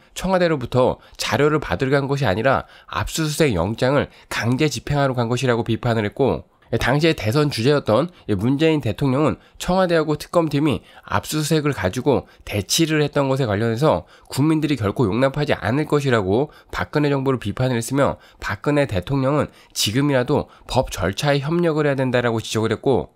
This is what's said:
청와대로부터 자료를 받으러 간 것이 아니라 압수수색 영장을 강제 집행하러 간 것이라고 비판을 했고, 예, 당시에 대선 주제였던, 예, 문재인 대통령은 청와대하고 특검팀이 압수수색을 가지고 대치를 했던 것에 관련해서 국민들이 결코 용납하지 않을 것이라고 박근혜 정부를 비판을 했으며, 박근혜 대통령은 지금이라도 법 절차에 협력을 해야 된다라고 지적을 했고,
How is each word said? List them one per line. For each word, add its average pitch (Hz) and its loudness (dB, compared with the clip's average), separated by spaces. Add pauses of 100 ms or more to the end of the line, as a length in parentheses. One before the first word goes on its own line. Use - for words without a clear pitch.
(140)
청와대로부터 151 0 (180)
자료를 147 0
받으러 131 -4
간 139 0
것이 139 -2
아니라 107 0 (220)
압수수색 151 0
영장을 110 0 (200)
강제 127 0
집행하러 139 -2
간 120 0
것이라고 120 0
비판을 113 0
했고, 104 0 (280)
예, 117 0
당시에 151 2
대선 139 0
주제였던, 135 0 (180)
예, 104 0
문재인 143 0
대통령은 127 0 (220)
청와대하고 165 0
특검팀이 151 0 (220)
압수수색을 151 -2
가지고 117 0 (180)
대치를 151 0
했던 139 0
것에 135 0
관련해서 113 0 (240)
국민들이 151 0
결코 107 0
용납하지 135 0
않을 143 -2
것이라고 127 0 (220)
박근혜 147 -2
정부를 135 0
비판을 123 -2
했으며, 117 0 (240)
박근혜 143 -2
대통령은 135 -2 (280)
지금이라도 131 0 (180)
법 - 0
절차에 120 -2
협력을 156 0
해야 139 2
된다라고 123 0
지적을 110 -2
했고, 104 0